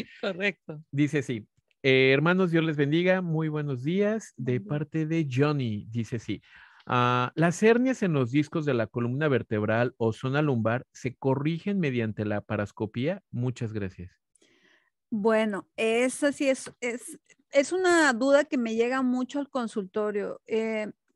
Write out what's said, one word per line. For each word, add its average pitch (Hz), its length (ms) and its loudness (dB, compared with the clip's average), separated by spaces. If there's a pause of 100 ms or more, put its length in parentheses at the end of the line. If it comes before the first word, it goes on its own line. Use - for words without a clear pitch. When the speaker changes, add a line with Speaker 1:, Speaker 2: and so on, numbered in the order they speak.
Speaker 1:
<laughs> - 120 -16
Correcto. 180 720 -6
Speaker 2:
Dice 139 280 0
así, 117 280 -6 (360)
eh, 131 300 6
"Hermanos, 170 380 2
Dios 160 140 4
les 156 120 -2
bendiga, 175 440 2
muy 160 280 -2
buenos 147 340 -4
días, 202 540 -2
de 127 220 -2
Speaker 1:
Buen - 40 -8
día. 147 140 -4
Speaker 2:
parte 156 300 -4
de 160 240 0
Johnny", 131 600 0
dice 117 260 -4
así, 104 240 -6 (460)
"ah, 123 480 2
¿las 165 280 0
hernias 240 400 2
en 180 100 0
los 127 180 2
discos 147 340 0
de 143 100 0
la 110 120 0
columna 127 420 -2
vertebral 113 680 0
o 113 160 0
zona 135 280 -2
lumbar 120 520 0
se - 220 -8
corrigen 160 640 -2
mediante 113 460 -2
la 104 160 -2
paroscopía? 113 920 -6
Muchas 120 420 -6
gracias". 92 480 -10 (880)
Speaker 3:
Bueno, 214 640 0
esa 247 560 0
sí 277 180 -2
es, - 300 -2
es, 247 400 -8 (320)
es 277 220 2
una 349 400 4
duda 277 320 4
que 302 120 -4
me 226 180 -2
llega 247 260 0
mucho 254 380 -2
al 277 100 -6
consultorio. 208 1000 -4
Eh, 220 440 -4 (240)